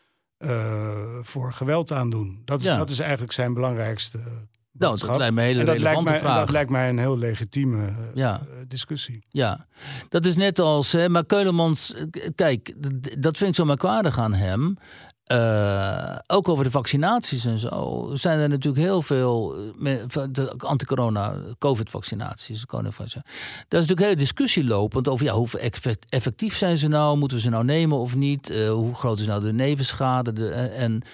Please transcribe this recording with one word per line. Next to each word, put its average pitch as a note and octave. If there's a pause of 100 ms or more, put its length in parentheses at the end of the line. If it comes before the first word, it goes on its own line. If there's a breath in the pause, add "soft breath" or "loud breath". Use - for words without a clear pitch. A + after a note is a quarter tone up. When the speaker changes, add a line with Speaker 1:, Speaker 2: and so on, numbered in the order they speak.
(380 soft breath)
Speaker 1:
eh, A2
voor B2+
geweld D3+
aan B2+
doen." G#2+
Dat C#3
is, C3
Speaker 2:
Ja. E3
Speaker 1:
dat D3
is B2
eigenlijk C#3
zijn B2
belangrijkste A2+ (580)
Speaker 2:
Nou, D3+
dat G#2
Speaker 1:
boodschap. A#2+
Speaker 2:
lijkt A#2+
me A#2
een A#2
hele B2+
Speaker 1:
En A#2+
dat -
lijkt - (160)
Speaker 2:
relevante D#3+
Speaker 1:
mij, D3+
en C#3+
Speaker 2:
vraag. B2+
Speaker 1:
dat G#2+
lijkt D3
mij B2+
een B2
heel B2+
legitieme, A#2
eh, G2 (200)
Speaker 2:
Ja. B2+
Speaker 1:
eh, C#3+ (220)
discussie. B2+
Speaker 2:
Ja, B2 (420 loud breath)
dat E3+
is F3
net G3
als... D3+
Hè, E3+
maar E3+
Keulemans, E3+
eh, -
k-, -
kijk, D3
d-, C3+
d-, C#3
dat D#3
vind G3
ik E3+
zo F3
merkwaardig F3
aan A2
hem. G2 (480 loud breath)
Eh, G#2 (100)
ook F#3
over C#3+
de B2+
vaccinaties C#3+
en A2+
zo B1+
zijn D#3
er D3+
natuurlijk C#3+
heel F#3
veel, A#2+
eh, F2+ (160)
me-, C3+
van C3+
de B2+
anti-corona, A#2 (220)
covid-vaccinaties, A2
corona-vaccin-, -
daar -
is E3
natuurlijk E3+
hele G3+
discussie D3+
lopend A2+
over, C3
ja, A#2
hoe A#2 (100)
effect-, -
effectief -
zijn F3
ze D3+
nou, D3+
moeten C3+
we A2+
ze A2+
nou A2+
nemen D3+
of B2
niet, C#3
eh, G#2+
hoe A2+
groot A2+
is G#2+
nou G#2
de G#2+
nevenschade, B2+
de, A2
eh, A#2+
en A2+ (120)